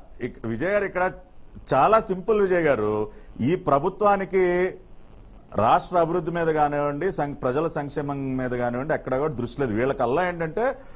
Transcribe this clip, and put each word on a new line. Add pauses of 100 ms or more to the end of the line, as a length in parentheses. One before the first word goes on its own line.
(220)
ఇక్-,
విజయ్
గారు,
ఇక్కడ (640)
చాలా
సింపుల్
విజయ్
గారు, (340)
ఈ
ప్రభుత్వానికి (1080)
రాష్ట్ర
అభివృద్ధి
మీద
కానివ్వండి,
సం-,
ప్రజల
సంక్షేమం
మీద
కానివ్వండి,
ఎక్కడ
కూడా
దృష్టి
లేదు.
వీళ్ళకల్లా
ఏంటంటే (180)